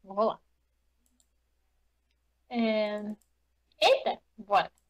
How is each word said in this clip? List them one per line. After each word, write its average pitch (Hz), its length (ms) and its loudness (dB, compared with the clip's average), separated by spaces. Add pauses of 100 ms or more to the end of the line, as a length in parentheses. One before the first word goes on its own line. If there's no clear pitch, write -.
vou 196 140 -16
rolar. 220 240 0 (2000)
É, 214 540 -2 (760)
eita, - 400 2 (200)
bora. 202 340 0 (180)